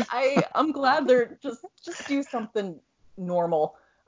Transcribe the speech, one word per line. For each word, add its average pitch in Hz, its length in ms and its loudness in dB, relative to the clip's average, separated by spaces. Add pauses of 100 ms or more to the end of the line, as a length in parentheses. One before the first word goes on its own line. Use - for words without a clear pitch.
(120)
I, 262 320 2 (100)
I'm 302 180 2
glad 277 360 2
they're 247 340 4
just, 262 240 -10 (180)
just - 240 -12
do 277 140 0
something 214 580 -6 (380)
normal. 170 580 0 (320)